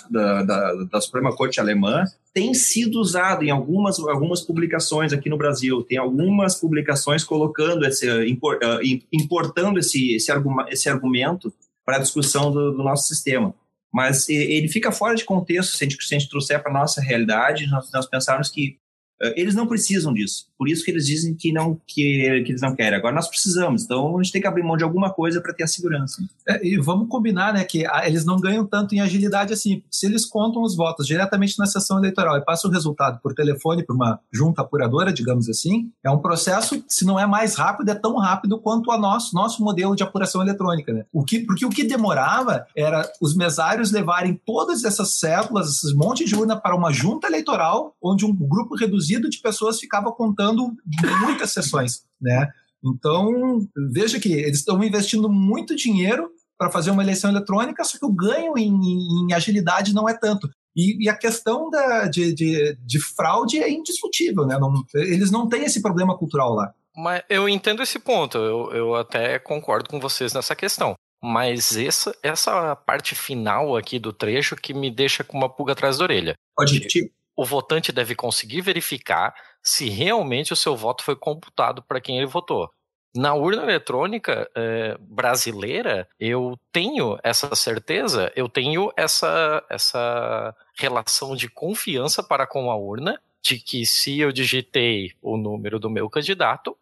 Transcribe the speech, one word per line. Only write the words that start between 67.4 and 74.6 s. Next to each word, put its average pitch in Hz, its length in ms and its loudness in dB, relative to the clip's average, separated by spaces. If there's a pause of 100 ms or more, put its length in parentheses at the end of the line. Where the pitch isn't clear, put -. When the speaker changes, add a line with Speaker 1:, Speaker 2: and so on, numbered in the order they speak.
Speaker 3:
entendo 214 320 -2
esse 262 160 -4
ponto, 175 400 0
eu, 113 340 -2
eu 117 240 -2
até 120 440 -2
concordo 131 500 -4
com 147 100 -8
vocês 127 340 -4
nessa 135 220 -4
questão. 180 380 -2 (260)
Mas 120 560 0
essa, 131 460 -2
essa 160 540 0
parte - 400 -4
final 123 600 -2
aqui 113 220 -4
do 110 160 -6
trecho 123 420 -2
que - 160 -12